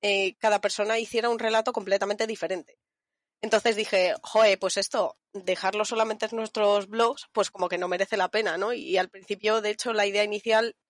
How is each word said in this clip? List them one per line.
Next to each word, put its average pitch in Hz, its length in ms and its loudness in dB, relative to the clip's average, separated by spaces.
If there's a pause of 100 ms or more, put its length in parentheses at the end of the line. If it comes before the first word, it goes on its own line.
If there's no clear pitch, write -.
eh, 196 360 0
cada 208 240 2
persona 214 380 0
hiciera 226 300 -2
un 233 100 -2
relato 226 340 0
completamente 202 540 0
diferente. 180 500 -6 (640)
Entonces 220 340 2
dije, 190 460 2
"Joe, 214 360 4
pues 190 200 -2
esto, 196 400 -2 (160)
dejarlo 190 520 -2
solamente 220 440 -2
en 233 80 -10
nuestros 208 500 0
blogs, 233 440 0
pues - 180 0
como 180 200 -4
que 180 100 -4
no 180 80 -2
merece 185 300 -2
la 185 120 2
pena", 202 280 -2
¿no? 208 160 -2
Y, 233 80 -8
y 185 160 -2
al 185 120 0
principio, 208 520 -2
de 208 100 -2
hecho, 226 220 -6
la 208 120 0
idea 202 180 0
inicial 220 520 0 (140)